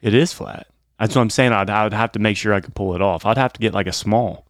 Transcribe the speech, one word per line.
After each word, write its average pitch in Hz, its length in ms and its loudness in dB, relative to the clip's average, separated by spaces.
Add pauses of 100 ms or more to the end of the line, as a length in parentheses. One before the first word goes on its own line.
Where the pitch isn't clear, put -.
It 107 120 0
is 156 180 4
flat. - 340 -14 (320)
That's 107 160 0
what 131 80 4
I'm 113 80 2
saying. 127 220 2
I'd, 98 180 0
I 107 140 2
would 104 80 -2
have 113 200 -2
to - 60 -6
make 104 180 0
sure 107 180 0
I 98 60 2
could - 140 -14
pull 95 220 -4
it 90 60 0
off. 98 240 0
I'd 113 120 2
have 131 140 0
to - 80 -12
get, 113 140 0
like, 95 120 0
a 90 60 -6
small 104 580 -2